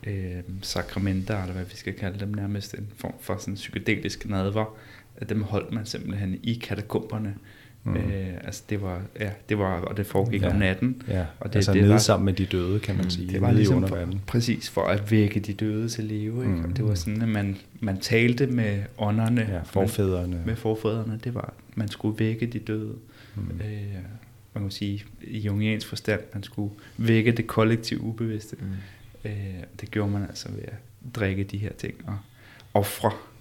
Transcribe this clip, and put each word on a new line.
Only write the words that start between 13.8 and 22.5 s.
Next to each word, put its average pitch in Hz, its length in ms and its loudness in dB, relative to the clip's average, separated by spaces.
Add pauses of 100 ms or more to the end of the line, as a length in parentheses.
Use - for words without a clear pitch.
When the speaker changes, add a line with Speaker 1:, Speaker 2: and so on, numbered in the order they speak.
Speaker 2:
underverdenen. 92 400 -2
Speaker 1:
præcis, 120 440 0
for 98 160 0
at 104 240 2
vække 104 300 6
de 101 140 -6
døde 110 340 0
til 117 160 -4
live, 107 380 -2
ikke? 104 140 2
Speaker 2:
Mm. 82 140 -2
Speaker 1:
Og 90 60 -2
det 127 80 0
var 107 100 4
sådan, 104 280 0
at 113 60 2
man, 101 280 0 (240)
man 98 200 -2
talte 123 460 4
med 107 360 0 (160)
ånderne, 113 500 4
Speaker 2:
Ja, 101 40 -2
Speaker 1:
man, 87 120 0
Speaker 2:
forfædrene. 90 840 2
Speaker 1:
med 113 100 0
forfædrene. 110 680 0
Det 120 100 -4
var, - 180 -6 (220)
man 107 140 -2
skulle 107 300 -2
vække 113 280 0
de 120 120 -6